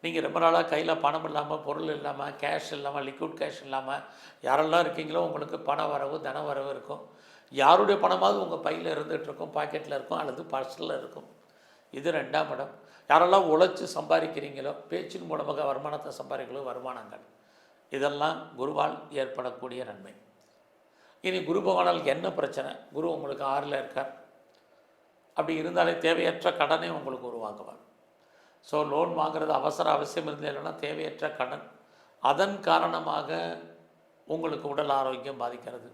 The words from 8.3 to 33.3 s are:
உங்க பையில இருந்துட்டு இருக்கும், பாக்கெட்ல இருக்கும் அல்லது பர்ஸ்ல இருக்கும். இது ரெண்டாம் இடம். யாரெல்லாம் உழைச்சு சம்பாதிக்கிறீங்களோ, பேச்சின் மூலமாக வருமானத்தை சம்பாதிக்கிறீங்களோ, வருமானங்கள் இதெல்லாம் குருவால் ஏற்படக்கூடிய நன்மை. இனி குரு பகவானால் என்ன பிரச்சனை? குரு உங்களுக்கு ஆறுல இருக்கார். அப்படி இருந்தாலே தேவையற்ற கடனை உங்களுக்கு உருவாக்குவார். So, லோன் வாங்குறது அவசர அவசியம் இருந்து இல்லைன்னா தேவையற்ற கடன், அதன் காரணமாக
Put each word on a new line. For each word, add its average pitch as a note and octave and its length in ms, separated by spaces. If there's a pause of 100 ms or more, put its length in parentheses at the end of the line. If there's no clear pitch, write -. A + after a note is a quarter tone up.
உங்க E3 220
பையில E3 260
இருந்துட்டு D3+ 260
இருக்கும், D#3 320
பாக்கெட்ல D3+ 320
இருக்கும் C#3+ 320
அல்லது C#3+ 240
பர்ஸ்ல C3+ 560
இருக்கும். - 280 (640)
இது C#3+ 220
ரெண்டாம் D3+ 380
இடம். C3 200 (380)
யாரெல்லாம் F3 400
உழைச்சு E3 460
சம்பாதிக்கிறீங்களோ, D3+ 800 (140)
பேச்சின் F3 380
மூலமாக D3+ 380
வருமானத்தை C#3 480 (100)
சம்பாதிக்கிறீங்களோ, C3+ 420
வருமானங்கள் B2 560 (720)
இதெல்லாம் D3 580 (100)
குருவால் D3+ 400 (120)
ஏற்படக்கூடிய B2+ 720
நன்மை. G2+ 300 (1040)
இனி F#3 240
குரு E3 160
பகவானால் F3+ 440
என்ன - 280
பிரச்சனை? C#3 440 (160)
குரு D#3+ 200
உங்களுக்கு C#3 320
ஆறுல C#3 220
இருக்கார். C3+ 560 (1040)
அப்படி D#3+ 300
இருந்தாலே E3+ 400
தேவையற்ற E3+ 540
கடனை D#3+ 380
உங்களுக்கு C3 360
உருவாக்குவார். A2 540 (800)
So, D3+ 240
லோன் D#3+ 340
வாங்குறது D#3 300
அவசர D3+ 420
அவசியம் D3 360
இருந்து D3 240
இல்லைன்னா C#3+ 240
தேவையற்ற D#3 580
கடன், C3 380 (500)
அதன் F#3+ 400
காரணமாக E3 1000 (680)